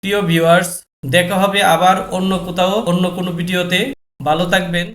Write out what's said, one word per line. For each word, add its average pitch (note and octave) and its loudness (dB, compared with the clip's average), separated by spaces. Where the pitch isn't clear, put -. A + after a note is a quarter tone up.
প্রিয় G3+ -2
ভিউয়ার্স, E3+ 4
দেখা F3+ 2
হবে G3 2
আবার F3+ 4
অন্য F#3+ 0
কোথাও, F#3 0
অন্য F3+ 2
কোনো F3+ -6
ভিডিওতে। F3+ -2
ভালো D#3+ 0
থাকবেন। F3 -2